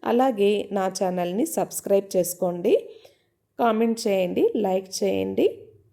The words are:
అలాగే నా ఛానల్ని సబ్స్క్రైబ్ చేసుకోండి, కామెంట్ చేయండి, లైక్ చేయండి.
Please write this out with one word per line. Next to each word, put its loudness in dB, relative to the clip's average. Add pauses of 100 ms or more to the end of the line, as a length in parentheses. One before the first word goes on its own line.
(120)
అలాగే 2 (260)
నా 0 (140)
ఛానల్ని -2 (120)
సబ్స్క్రైబ్ -2
చేసుకోండి, 0 (840)
కామెంట్ 0
చేయండి, 0 (220)
లైక్ -2 (120)
చేయండి. 0 (460)